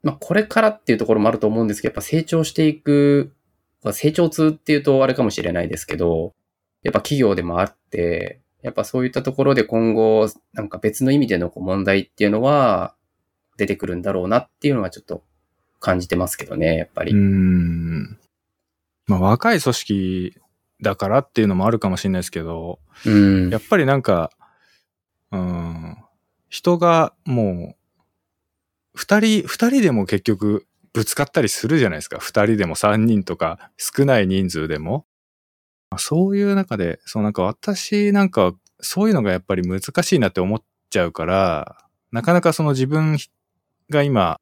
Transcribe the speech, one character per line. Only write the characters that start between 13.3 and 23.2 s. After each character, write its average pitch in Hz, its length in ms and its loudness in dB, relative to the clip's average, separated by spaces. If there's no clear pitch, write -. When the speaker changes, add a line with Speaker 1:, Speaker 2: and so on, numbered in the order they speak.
Speaker 1:
出 101 100 -2
て 101 80 -2
く 98 100 -8
る 90 100 -6
ん 87 60 -6
だ 98 100 -4
ろ 92 120 -2
う 90 40 -4
な 113 100 2
っ - 120 -2
て 147 80 -2
い 143 40 2
う 131 40 0
の 110 60 -2
は 92 80 -6
ち - 100 -16
ょ - 20 -20
っ - 40 -20
と - 180 -12
感 90 200 0
じ 90 100 -8
て 90 60 0
ま 90 120 -2
す - 100 -8
け - 80 -14
ど - 100 -12
ね、 80 220 0
や 80 80 -4
っ - 80 -20
ぱ 87 100 -6
り。 - 80 -4
Speaker 2:
う 104 40 2
ん。 90 1000 0
ま 98 100 2
あ、 - 20 0
若 117 340 2
い 175 60 2
組 127 140 0
織 92 640 -4
だ 101 140 -2
か 98 140 -4
ら 113 100 4
っ - 100 -6
て 117 120 0
い - 20 4
う 104 40 4
の 95 80 2
も 92 100 0
あ 113 60 4
る 113 80 -2
か 98 100 -2
も 92 80 -2
し - 80 -8
れ 98 60 0
な 92 80 -2
い - 20 -4
で - 20 -10
す - 80 -12
け 85 100 -8
ど、 82 380 -10
Speaker 1:
う 113 40 0
ん。 98 400 4